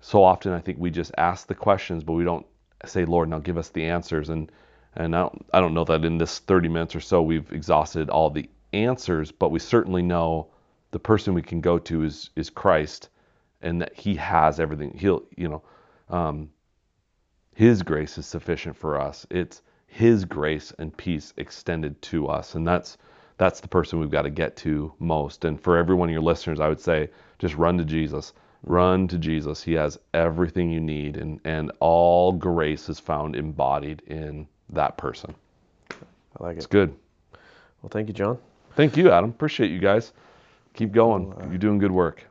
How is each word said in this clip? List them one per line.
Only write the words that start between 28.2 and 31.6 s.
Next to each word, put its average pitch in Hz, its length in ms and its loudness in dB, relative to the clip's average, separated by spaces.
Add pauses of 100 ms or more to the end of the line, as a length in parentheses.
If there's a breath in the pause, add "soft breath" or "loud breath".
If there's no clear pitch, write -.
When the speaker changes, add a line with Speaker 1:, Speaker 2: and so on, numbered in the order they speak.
Speaker 1:
Run 92 440 2
to 90 100 -2
Jesus. 78 440 -4
He 82 120 -2
has 76 240 -2 (160)
everything 82 560 0
you 80 100 -2
need, 76 360 -6
and, 76 280 -10
and 78 260 -4 (100)